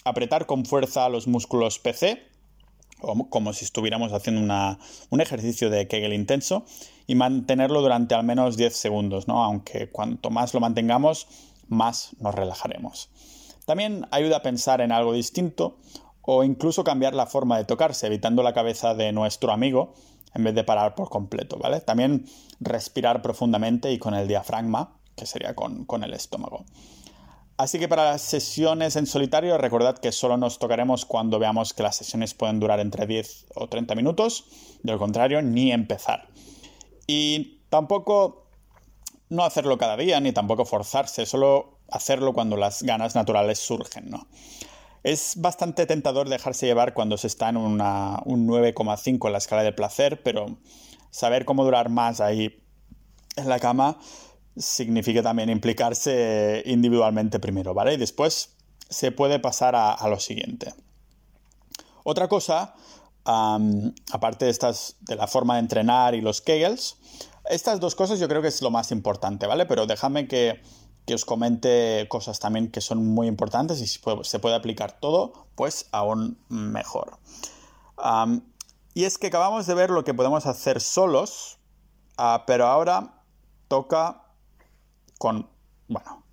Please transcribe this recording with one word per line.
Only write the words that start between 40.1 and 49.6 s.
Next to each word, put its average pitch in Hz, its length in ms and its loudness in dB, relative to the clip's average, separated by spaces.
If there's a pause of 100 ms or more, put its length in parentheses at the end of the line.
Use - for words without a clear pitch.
ni 139 140 0
tampoco 107 320 0
forzarse, 120 600 -2
solo 139 540 2 (100)
hacerlo 131 440 0
cuando 113 240 0
las 101 260 -2
ganas 113 320 0
naturales 107 440 2
surgen, - 500 -8
¿no? - 180 -14 (760)
Es 151 340 -2
bastante 170 480 -2
tentador 143 420 0
dejarse 131 380 -4
llevar 120 280 4
cuando 107 240 -2
se 117 100 -4
está 113 220 -2
en 117 80 0
una, 101 680 0
un 120 200 0
nueve 117 280 4
coma 107 240 -2
cinco 131 300 0
en 104 40 0
la 101 60 0
escala 107 260 0